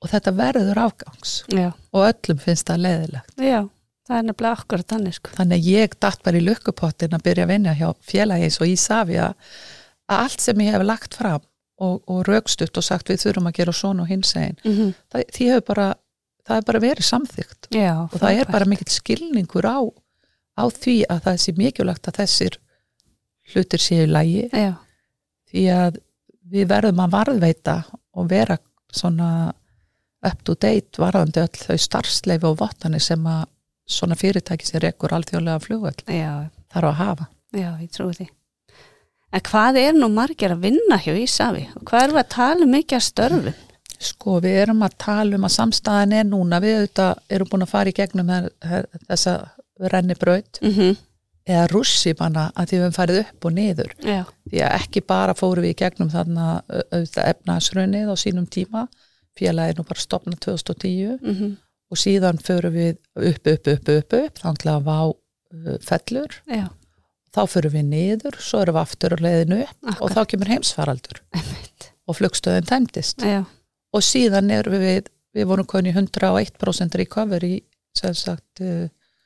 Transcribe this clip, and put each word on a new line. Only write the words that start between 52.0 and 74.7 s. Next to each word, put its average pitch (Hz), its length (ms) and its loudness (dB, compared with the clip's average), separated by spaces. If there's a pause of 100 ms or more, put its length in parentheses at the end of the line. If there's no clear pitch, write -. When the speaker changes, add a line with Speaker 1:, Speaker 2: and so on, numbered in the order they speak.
Speaker 1:
að 175 160 -2
því 185 100 0
við 175 80 2
höfum 175 100 -2
farið 185 240 2
upp - 240 -6
og 170 80 0
niður. 185 480 0
Speaker 2:
Já. 196 240 -2 (260)
Speaker 1:
Því - 120 -2
að - 180 0
ekki - 260 -4
bara 190 280 2
fórum 180 300 0
við 170 100 0
í - 40 -10
gegnum 180 320 -2
þarna, 165 580 -2
au-, - 140 -4 (100)
auðvitað - 420 -2
efnahagshrunið 190 760 -2
á 196 60 -2
sínum 180 320 -2
tíma, 220 400 -6 (480)
félagið 165 320 0
er 165 100 -4
nú 165 80 -8
bara - 140 -8
stofnað 180 400 -6
tvö - 140 -6
þúsund - 160 -8
og 175 80 -8
tíu 190 420 -4
Speaker 2:
Mhm. 208 360 -4 (340)
Speaker 1:
og 175 80 -10
síðan 185 420 2
förum 175 340 0
við 170 220 0 (200)
upp, - 300 0
upp, 156 220 2
upp, 143 200 0
upp, 151 240 2
upp, 277 260 0
þangað 156 360 -2
að 147 100 0
Vá, 156 300 0 (400)
uh, 160 240 -8
fellur. 262 520 -4 (180)
Speaker 2:
Já. 214 200 -4 (640)
Speaker 1:
Þá 208 120 2
förum 156 260 0
við 151 120 0
niður, 190 560 -2
svo - 220 -2
erum 165 120 0
við 160 60 0
aftur 165 340 -4
á 165 60 -2
leiðinu 170 420 2
upp - 220 -10
Speaker 2:
Akkurat. 220 180 -8
Speaker 1:
og - 80 0
þá 220 160 0
kemur 190 220 -2
heimsfaraldur. 151 720 -4 (120)
Speaker 2:
Einmitt. - 580 -10 (180)
Speaker 1:
Og 170 80 -6
flugstöðin 180 500 0
tæmdist. - 560 -2
Speaker 2:
Já. 202 220 0 (500)
Speaker 1:
Og 214 80 2
síðan 202 480 4
erum 208 240 0